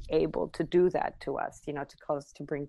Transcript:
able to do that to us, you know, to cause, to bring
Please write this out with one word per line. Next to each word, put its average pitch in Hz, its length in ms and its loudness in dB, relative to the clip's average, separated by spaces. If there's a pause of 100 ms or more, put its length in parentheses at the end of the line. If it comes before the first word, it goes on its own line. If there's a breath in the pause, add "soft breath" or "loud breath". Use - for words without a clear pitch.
able 160 400 0
to - 160 -4
do 180 240 6
that - 320 -2
to 139 160 -4
us, - 300 -6
you 147 80 -4
know, 143 100 -4
to - 140 -14
cause, 143 340 -4
to - 100 -12
bring 143 260 -4